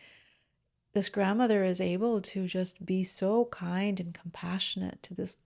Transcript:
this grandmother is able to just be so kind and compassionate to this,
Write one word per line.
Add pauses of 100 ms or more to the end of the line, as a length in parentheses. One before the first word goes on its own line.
(920)
this
grandmother
is
able
to
just
be
so
kind
and
compassionate
to
this,